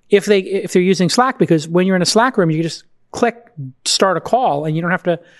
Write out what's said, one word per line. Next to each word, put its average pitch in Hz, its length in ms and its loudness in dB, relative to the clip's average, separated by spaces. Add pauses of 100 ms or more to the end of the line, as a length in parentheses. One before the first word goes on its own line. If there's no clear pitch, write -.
if 202 160 2
they, 202 160 2
if 190 320 -6
they're 185 80 2
using 180 300 2
Slack?" - 280 0
Because 160 300 0
when 180 180 0
you're 190 100 0
in 180 40 0
a 160 60 0
Slack 240 320 0
room, 170 120 2
you 156 120 -2
just 165 220 -8 (280)
click 233 340 -4 (400)
start 190 320 2
a - 20 -2
call 165 460 -2
and 156 100 -2
you 165 60 -4
don't 175 80 -4
have 180 140 -2
to 170 140 0 (220)